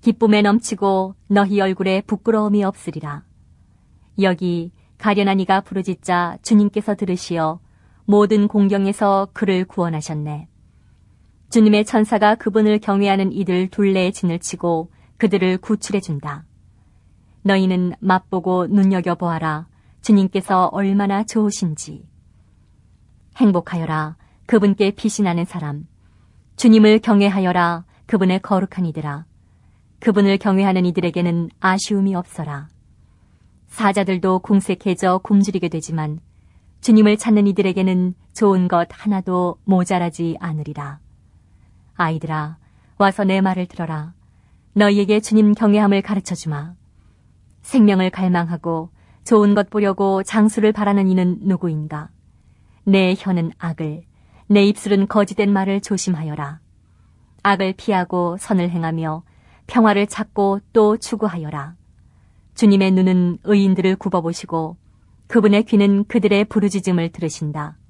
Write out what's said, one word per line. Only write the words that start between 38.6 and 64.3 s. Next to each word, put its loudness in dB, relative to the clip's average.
것 0
하나도 -4
모자라지 -2
않으리라. -10
아이들아, -6
와서 2
내 2
말을 -2
들어라. -10
너희에게 2
주님 4
경외함을 2
가르쳐주마. -6
생명을 2
갈망하고 -4
좋은 4
것 0
보려고 0
장수를 2
바라는 2
이는 0
누구인가? -4
내 4
혀는 -4
악을, -8
내 6
입술은 0
거짓된 0
말을 0
조심하여라. -6
악을 0
피하고 -2
선을 -2
행하며 -4
평화를 2
찾고 -4
또 4
추구하여라. -8
주님의 4
눈은 2
의인들을 2
굽어보시고 -4